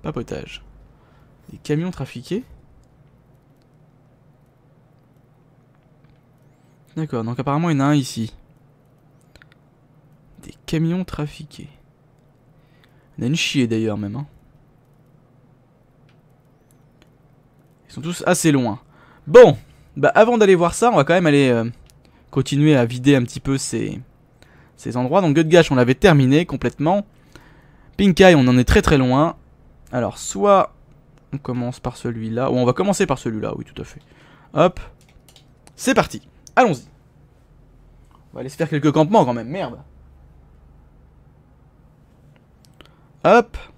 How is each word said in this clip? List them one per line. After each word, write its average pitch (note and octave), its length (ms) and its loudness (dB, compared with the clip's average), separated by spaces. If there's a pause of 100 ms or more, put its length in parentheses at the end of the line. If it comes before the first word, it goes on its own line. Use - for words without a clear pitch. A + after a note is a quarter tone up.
Papotage. - 560 -12 (880)
Des - 80 -20
camions D#3+ 320 -6
trafiqués ? E3+ 540 -12 (4000)
D'accord, D3+ 280 -6
donc A#2+ 160 -8
apparemment D3+ 320 -2
il C#3+ 60 0
y C3+ 40 -2
en C3+ 40 0
a - 0 -
un D3 100 2
ici. A#2+ 400 -6 (2000)
Des - 100 -20 (140)
camions E3 380 -4
trafiqués. - 640 -14 (1500)
Il - 40 -10
y - 20 -6
en - 20 -6
a B2+ 40 -2
une E3 60 -2
chier C#3 300 -2
d'ailleurs A2 320 -4
même, G2+ 180 -10
hein. C#3+ 120 -12 (3500)
Ils - 40 -20
sont B2 80 -16
tous E3+ 260 -10
assez E3 240 2
loin. A#2+ 280 -2 (460)
Bon, D#3+ 320 8 (400)
bah C#3 160 2
avant A3+ 240 4
d'aller G3 160 4
voir E3+ 220 0
ça, A#3 160 0
on G3 60 2
va C#3 60 4
quand E3+ 120 2
même F#3 100 0
aller, C#3+ 240 4
euh, A#2 160 0 (640)
continuer C#3+ 460 2
à B2 100 2
vider B2+ 300 2
un B2 80 0
petit - 160 -10
peu C3+ 180 -4
ces, G#2+ 420 -8 (800)
ces A2+ 200 -10
endroits. C3+ 240 0
Donc D3+ 140 0
Gutgash, E3 360 4
on C3+ 40 0
l'avait B2 200 2
terminé D3 500 4
complètement. D3+ 640 -4 (880)
Pink G3 240 2
Eye, F#3 140 10
on B2+ 120 4
en B2+ 120 2
est B2 60 2
très - 180 2
très C#3+ 160 2
loin. C3 360 0 (560)
Alors A#2+ 260 -6
soit G3 560 0 (580)
on C#3 60 -10
commence B2 420 -8
par B2 160 -8
celui-là, A#2 560 -6
ou B2 40 -2
on B2+ 100 0
va B2 80 2
commencer F#3+ 320 -2
par C#3 120 -4
celui-là, A2 380 -8
oui A2+ 80 -12
tout - 180 -18
à - 40 -12
fait. - 160 -20 (520)
Hop, F3 260 0 (960)
c'est - 180 -4
parti, E3+ 340 -4 (280)
allons-y. G3 340 0 (1200)
On - 200 -20
va B2+ 80 -16
aller C3 80 -12
se - 80 -20
faire E3 100 -4
quelques D3 240 -2
campements D#3+ 320 2
quand B2+ 100 -2
même, A#2 140 -10
merde. C#3 300 -10 (3500)
Hop. A3+ 340 2 (200)